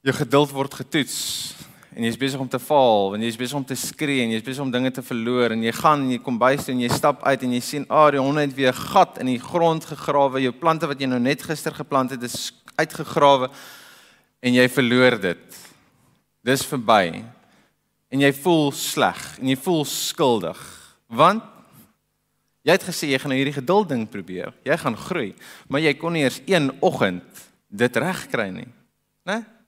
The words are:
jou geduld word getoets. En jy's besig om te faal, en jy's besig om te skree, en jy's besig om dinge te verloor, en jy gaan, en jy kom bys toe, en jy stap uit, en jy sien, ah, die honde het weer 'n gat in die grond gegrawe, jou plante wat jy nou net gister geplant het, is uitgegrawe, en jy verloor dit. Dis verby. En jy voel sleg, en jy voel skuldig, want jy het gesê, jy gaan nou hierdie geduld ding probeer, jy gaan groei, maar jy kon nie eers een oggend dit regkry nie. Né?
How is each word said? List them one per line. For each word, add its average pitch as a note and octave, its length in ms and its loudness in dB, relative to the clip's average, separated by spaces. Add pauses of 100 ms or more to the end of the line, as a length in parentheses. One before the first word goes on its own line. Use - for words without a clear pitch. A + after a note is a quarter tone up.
jou C3 120 2
geduld C#3+ 360 2
word C3+ 240 -6
getoets. - 800 -6 (440)
En A#2 80 -4
jy's A2+ 140 -2
besig C3+ 180 -2
om C3 80 -4
te B2 160 -4
faal, G#2+ 540 4
en A2 100 -4
jy's A2+ 120 -4
besig B2+ 200 -6
om C3 80 -4
te C3+ 80 -6
skree, C#3 480 -4
en A2+ 80 -2
jy's A2+ 160 -4
besig C3+ 160 -8
om C3+ 80 -4
dinge B2+ 240 0
te C3 80 -10
verloor, A#2+ 480 0
en A2+ 160 -2
jy A#2 80 0
gaan, D3 300 2
en B2+ 80 0
jy A#2+ 100 -4
kom B2 160 -4
bys C3 240 4
toe, C3 140 -6
en B2 80 0
jy A#2+ 100 0
stap D3 300 0
uit, C3+ 180 0
en B2 140 -2
jy - 80 -2
sien, C#3+ 260 -6
ah, D3+ 140 6 (100)
die C#3 80 0
honde D3 220 0
het C3+ 100 -4
weer C3 160 2
'n - 220 -8
gat F#3 260 4
in B2+ 80 -4
die B2+ 160 0
grond E3 420 0
gegrawe, C#3 560 0
jou B2 120 0
plante D#3+ 340 0
wat C#3 140 -6
jy C3+ 80 -2
nou B2+ 100 0
net C3 240 0
gister D#3 320 -6
geplant C3 360 -2
het, B2 120 -8
is - 300 -8 (240)
uitgegrawe, C#3+ 760 2 (920)
en B2 120 2
jy B2+ 140 6
verloor B2 520 4
dit. F2+ 240 -4 (1000)
Dis C3+ 180 2
verby. G#2 640 2 (880)
En C#3 80 -2
jy C#3 120 6
voel D3+ 400 2
sleg, - 680 -4
en C3 80 -2
jy C3 80 2
voel D#3+ 280 -2
skuldig, A2+ 720 -2 (500)
want E3+ 340 2 (1200)
jy D3+ 100 4
het F#3+ 120 2
gesê, E3 240 -6
jy C3+ 100 0
gaan C#3+ 120 -6
nou C3 80 0
hierdie C#3 220 -2
geduld F3+ 280 2
ding A#2 180 -2
probeer, F2+ 480 -12 (100)
jy C#3+ 120 2
gaan B2+ 200 -4
groei, B2+ 380 -6 (340)
maar C#3 120 -2
jy D3+ 140 2
kon E3+ 180 -6
nie D#3+ 100 0
eers B2+ 240 0
een D#3 240 2 (100)
oggend G2+ 440 0 (440)
dit A#2+ 280 -2
regkry A2 540 -4
nie. F#2 180 -14 (580)
Né? A3 180 -4 (240)